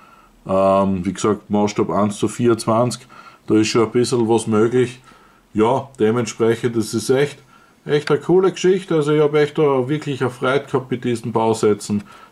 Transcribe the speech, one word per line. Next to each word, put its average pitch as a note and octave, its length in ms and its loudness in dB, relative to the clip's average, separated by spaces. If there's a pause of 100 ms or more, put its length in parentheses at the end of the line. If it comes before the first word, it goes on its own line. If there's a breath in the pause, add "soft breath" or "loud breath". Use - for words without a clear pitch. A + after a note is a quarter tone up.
(480 loud breath)
Ähm, F#2+ 560 2
wie F#2 100 -2
gesagt, G2+ 360 -2
Maßstab G#2 400 0
eins G2+ 280 -2
zu A2 100 0
vierundzwanzig, A#2+ 800 0 (400 loud breath)
da G#2+ 80 2
ist G#2+ 120 4
schon A2+ 180 2
ein G#2+ 60 -2
bisschen A#2+ 380 0
was A2+ 160 0
möglich. A#2+ 540 0 (540 soft breath)
Ja, A#2 360 0 (100)
dementsprechend, A2+ 760 0
das G#2+ 180 -2
ist A2+ 160 -2
echt, C3+ 300 0 (460 soft breath)
echt D3 260 -2
eine C#3+ 80 2
coole F#3 320 2
Geschichte. F3+ 440 0
Also D3+ 180 0
ich D3+ 80 4
hab C#3+ 120 2
echt D3 240 0
da C#3 320 2
wirklich D3 320 -6
eine B2 80 0
Freude C3 360 -2
gehabt C3 260 -4
mit B2 120 -4
diesen A#2+ 280 -4
Bausätzen. A2 720 0 (280 loud breath)